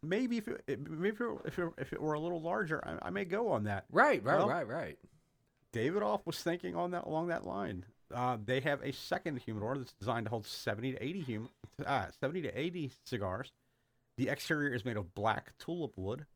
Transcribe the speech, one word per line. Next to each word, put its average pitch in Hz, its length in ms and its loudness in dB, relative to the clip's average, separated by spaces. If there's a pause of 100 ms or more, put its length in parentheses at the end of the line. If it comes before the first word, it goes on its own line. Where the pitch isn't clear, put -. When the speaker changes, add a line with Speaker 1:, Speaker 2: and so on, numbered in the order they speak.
Speaker 1:
Maybe 233 320 2
if 214 120 -2
it, - 180 -4
it, 143 220 -2
maybe 175 260 0
if 240 60 -4
it, 240 60 0 (180)
if - 140 -4
it, 175 180 2
if - 160 -4
it - 80 -4
were 151 120 2
a 151 60 0
little 165 220 -2
larger, 165 440 0
I, - 220 -4
I - 20 -2
may 190 140 -2
go 202 280 0
on 110 140 4
that." 101 240 0
Speaker 2:
Right, 214 340 8
right, 143 140 6
Speaker 1:
Well, 190 120 6
Speaker 2:
right, - 180 0
right. 143 300 -4 (760)
Speaker 1:
Davidoff 202 540 2
was 165 180 -4
thinking 175 320 0
on 175 160 0
that, 175 140 -4
along 160 220 0
that - 180 0
line. 90 400 -4 (280)
Uh, 123 300 2
they 127 160 2
have 143 240 2
a 139 80 -2
second 160 480 -4
humidor 113 380 -2
that's 127 160 -8
designed 113 320 0
to 107 40 -2
hold 110 160 -2
seventy 117 460 -2
to 127 100 -4
eighty 170 200 -2
hum-, 117 280 -2 (360)
uh, 117 220 2 (120)
seventy 175 220 0
to 113 180 -2
eighty 165 320 -2 (140)
cigars. 101 480 -2 (640)
The 127 100 2
exterior 143 480 2
is 107 80 -2
made 117 140 0
of 92 180 -4
black 104 420 0
tulip 170 400 -4
wood 113 280 -4 (100)